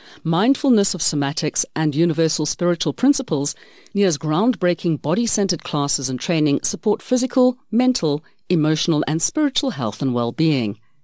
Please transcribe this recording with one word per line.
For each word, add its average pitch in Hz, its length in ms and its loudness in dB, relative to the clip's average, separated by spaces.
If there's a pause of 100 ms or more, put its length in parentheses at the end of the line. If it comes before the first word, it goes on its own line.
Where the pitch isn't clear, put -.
(240)
mindfulness 208 680 2
of 170 100 -6
somatics, - 640 -2 (120)
and 151 180 0
universal 156 520 0
spiritual 170 480 -2
principles, 170 600 0 (400)
Nia's 190 240 2
groundbreaking 175 840 0
body-centered 196 600 0
classes 143 460 -2
and 131 100 -4
training 151 460 0
support - 360 -2
physical, 254 580 2 (120)
mental, 214 540 0 (240)
emotional, 156 580 2
and 160 160 -2
spiritual 277 500 -2
health 127 300 -4
and 131 120 0
well-being. 120 640 0 (240)